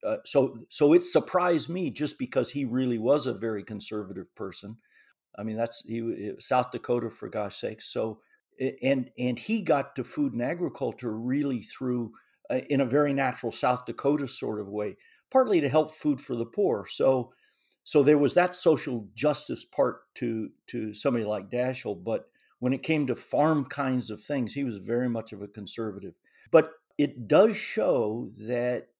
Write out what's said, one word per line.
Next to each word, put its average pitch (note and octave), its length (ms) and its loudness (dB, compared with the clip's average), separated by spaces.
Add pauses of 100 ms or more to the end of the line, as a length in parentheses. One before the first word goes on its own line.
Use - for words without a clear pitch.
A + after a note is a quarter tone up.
Uh, G#2+ 220 -2
so, C3+ 320 2 (140)
so D3+ 240 6
it F3 100 6
surprised F3 640 2
me E3+ 220 -4
just - 280 -6
because B2+ 340 -2
he C#3+ 120 -4
really B2 340 0
was B2+ 280 2
a A#2 80 -2
very G#2 280 -4
conservative G2+ 720 -10
person. G2+ 440 -12 (600)
I G2+ 40 -8
mean, A2 160 -6
that's, A2+ 280 -4
he, A2+ 520 -6
South B2+ 320 0
Dakota, A#2 400 -2
for - 180 -12
gosh G#2 320 -6
sakes. G#2+ 320 -8
So, A2 280 -4 (380)
a-, C3 240 -4
and, C3 360 0
and B2 200 0
he A3 220 -2
got D3 360 0
to B2+ 80 -4
food C#3 280 -2
and A2+ 80 -4
agriculture B2+ 720 -4
really B2+ 460 -2
through, A#2+ 520 -4 (380)
uh, B2+ 100 0 (100)
in C#3 100 4
a C3+ 60 4
very C#3+ 260 4
natural C3 400 -2
South B2+ 320 0
Dakota C#3 420 0
sort A2+ 320 -6
of G2+ 100 -8
way, G#2 280 -4 (340)
partly A3+ 300 4
to C#3+ 80 2
help D#3 260 2
Food D3 240 0
for - 160 -6
the A#2 120 -2
Poor. B2 440 0
So, C3 440 2 (500)
so - 180 6
there D3 140 8
was C#3+ 160 4
that F3+ 220 4
social B2 600 2
justice C3+ 520 -2
part B2+ 340 0 (140)
to, A2+ 340 -4 (200)
to A2 260 -6
somebody A#2 320 0
like G2+ 240 -4
Daschle, A#2+ 520 -4
but A2 280 -4 (280)
when B2+ 140 0
it C3+ 100 -2
came D3+ 240 0
to B2 80 0
farm D3 520 0
kinds C3 440 -2
of G#2 120 -10
things, B2 320 -4
he C#3 100 -4
was A2+ 140 -6
very A#2+ 320 -2
much A2+ 240 -6
of G2 80 -12
a G2+ 40 -10
conservative. G2+ 680 -10 (360)
But D#3 200 8 (280)
it C#3+ 280 0
does F#3+ 300 6
show B2 800 0
that A#2+ 520 -2 (120)